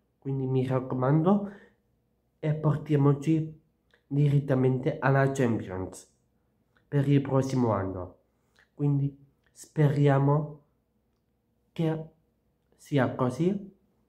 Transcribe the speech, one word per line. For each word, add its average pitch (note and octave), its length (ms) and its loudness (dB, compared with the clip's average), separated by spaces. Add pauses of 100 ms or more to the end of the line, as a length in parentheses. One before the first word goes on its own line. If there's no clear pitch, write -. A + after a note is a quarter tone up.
(200)
Quindi C3+ 260 -6
mi C3 220 0
raccomando C3 840 0 (880)
e D3+ 140 -2
portiamoci D3+ 1080 0 (440)
direttamente C#3 920 0
alla C#3 320 2
Champions G2+ 840 -4 (760)
per C#3 200 0
il C#3+ 140 4
prossimo C3 500 0
anno. F#2+ 460 -6 (560)
Quindi C#3+ 440 -2 (340)
speriamo C#3+ 1120 2 (1080)
che D#3+ 340 -4 (720)
sia B2 400 0
così, D#3+ 600 -2 (340)